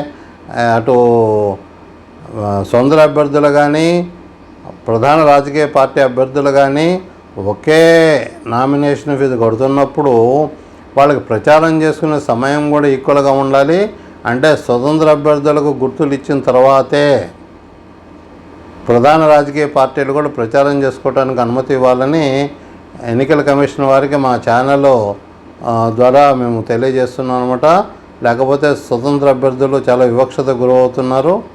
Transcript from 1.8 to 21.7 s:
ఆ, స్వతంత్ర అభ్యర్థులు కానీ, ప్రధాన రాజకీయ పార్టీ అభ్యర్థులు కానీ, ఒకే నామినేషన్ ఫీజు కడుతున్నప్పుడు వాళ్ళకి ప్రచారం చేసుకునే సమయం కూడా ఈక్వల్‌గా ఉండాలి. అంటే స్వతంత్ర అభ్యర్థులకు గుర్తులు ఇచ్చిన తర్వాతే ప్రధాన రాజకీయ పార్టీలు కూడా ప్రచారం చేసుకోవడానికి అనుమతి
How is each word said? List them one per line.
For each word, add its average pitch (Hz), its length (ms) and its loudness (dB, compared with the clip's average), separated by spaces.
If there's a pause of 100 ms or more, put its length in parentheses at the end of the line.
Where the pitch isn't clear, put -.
ఆ, 101 340 -4
స్వతంత్ర 139 300 2
అభ్యర్థులు 147 480 2
కానీ, 156 600 0 (760)
ప్రధాన 139 380 2
రాజకీయ 143 420 2
పార్టీ 139 340 0
అభ్యర్థులు 131 500 -2
కానీ, 143 500 0 (380)
ఒకే 160 920 2 (160)
నామినేషన్ 139 720 -2
ఫీజు 131 260 -2
కడుతున్నప్పుడు 135 640 0 (840)
వాళ్ళకి 139 240 2
ప్రచారం 156 600 0
చేసుకునే 151 380 -2
సమయం 143 500 -2
కూడా 147 180 0
ఈక్వల్‌గా 139 420 0
ఉండాలి. 139 600 0 (360)
అంటే 135 300 0
స్వతంత్ర 147 520 0
అభ్యర్థులకు 147 680 0
గుర్తులు 135 360 -4
ఇచ్చిన 139 260 -4
తర్వాతే 131 880 2 (1600)
ప్రధాన 143 380 4
రాజకీయ 147 400 2
పార్టీలు 139 460 -2
కూడా 147 160 -2
ప్రచారం 139 540 -2
చేసుకోవడానికి 131 580 -2
అనుమతి 127 340 -2